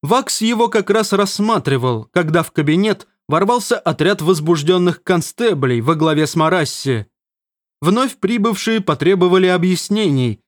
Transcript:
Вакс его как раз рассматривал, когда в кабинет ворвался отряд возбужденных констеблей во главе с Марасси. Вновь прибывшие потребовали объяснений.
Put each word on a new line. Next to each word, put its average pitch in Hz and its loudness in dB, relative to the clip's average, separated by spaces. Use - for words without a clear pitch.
Вакс 240 -2
его 226 0
как 214 -2
раз 214 0
рассматривал, 147 -2
когда 165 0
в - -10
кабинет 175 0
ворвался 202 0
отряд 165 0
возбужденных 170 0
констеблей 160 0
во 147 0
главе 156 0
с - -4
Марасси. 156 -2
Вновь 233 0
прибывшие 226 -2
потребовали 180 2
объяснений. 175 0